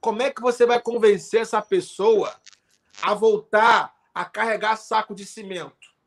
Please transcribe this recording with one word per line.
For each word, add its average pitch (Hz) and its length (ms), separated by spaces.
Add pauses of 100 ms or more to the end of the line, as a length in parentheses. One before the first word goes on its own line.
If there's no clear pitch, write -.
Como 220 220
é 277 80
que - 100
você 240 240
vai 240 160
convencer 220 600
essa 220 180
pessoa 196 720 (680)
a 196 120
voltar 214 800 (200)
a 175 100
carregar 214 520
saco 214 380
de 196 100
cimento? 185 680 (120)